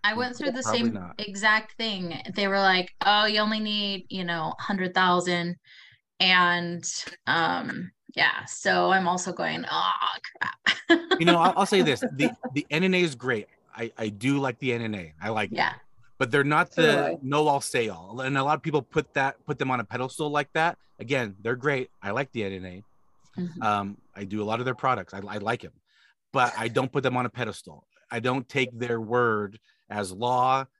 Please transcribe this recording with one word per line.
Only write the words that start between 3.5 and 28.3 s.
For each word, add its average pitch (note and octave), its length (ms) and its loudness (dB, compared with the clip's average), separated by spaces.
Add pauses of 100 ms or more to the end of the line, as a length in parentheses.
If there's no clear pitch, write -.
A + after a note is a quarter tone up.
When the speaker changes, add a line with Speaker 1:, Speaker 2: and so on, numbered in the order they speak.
Speaker 1:
need, G#3 480 -4
you F#3+ 160 -6
know, E3 340 -2
a - 40 -10
hundred F#3 320 -2
thousand." F3 640 2 (640)
And, F3 640 4 (420)
um, D3 640 -2 (260)
yeah, - 300 0
so F3+ 460 0
I'm F#3+ 140 2
also F3+ 260 -2
going, E2+ 380 -4
"Oh, F3 220 0 (480)
crap." - 140 -6 (340)
<laughs> E4+ 320 4
Speaker 2:
You - 60 2
know, F3 120 8
I'll, F3+ 200 6
I'll G3 80 4
say F#3+ 160 4
this. D3 180 2 (120)
The, C#3+ 180 2 (240)
the C#3+ 160 -2
N D#3+ 140 0
N F#3 100 2
A F3+ 80 4
is D3+ 140 -2
great. A#2 320 -4 (280)
I, A#2 220 -8
I A2+ 100 -4
do A#2+ 300 0
like C3 220 -2
the B2+ 120 -2
N A#2 100 -2
N A2 120 -4
A. E2+ 260 -10
I G2+ 100 -6
like G#2+ 220 -2
Speaker 1:
Yeah. - 200 0
Speaker 2:
it. - 40 -12 (400)
But B2+ 140 0
they're C#3+ 140 4
not D#3 280 2
Speaker 3:
So E3+ 100 2
do D#3+ 100 8
Speaker 2:
the D3 140 2
Speaker 3:
I. E3 160 -4
Speaker 2:
know D3 260 2
all, C#3+ 120 2
say A#2 280 -2
all. F#2+ 320 -12
And C3+ 180 -2
a C3+ 60 2
lot D3 100 2
of D3+ 80 -4
people D#3 200 0
put - 320 -4
that, C3+ 300 -2
put C#3+ 140 -6
them C3 140 -2
on B2 80 0
a A2 40 -4
pedestal C3 460 -6
like D3 220 -2
that. D#3+ 260 0 (220)
Again, A#2 420 -2
they're A#2 140 -2
great. C3 340 -2 (100)
I G2+ 120 -6
like C3 200 -4
the A2 120 -4
N G2 80 -4
N F#2 140 -10
A. - 760 -16
Speaker 1:
Mm-hmm. E3+ 220 -8
Speaker 2:
Um, G2+ 340 0 (180)
I G2+ 100 -10
do G2+ 180 -6
a - 40 -2
lot A2+ 140 -2
of B2 40 -4
their B2+ 120 -2
products. A#2+ 360 -2
I, F#2+ 60 -10 (100)
I G#2 100 -8
like A2 260 -4
'em. E2+ 80 -16 (600)
But B2 240 4
I A2+ 120 -4
don't C3 240 0
put C#3+ 100 -2
them B2+ 140 0
on B2 100 0
a A2 40 -4
pedestal. G#2 540 -10 (260)
I A#2 100 -4
don't B2+ 280 -2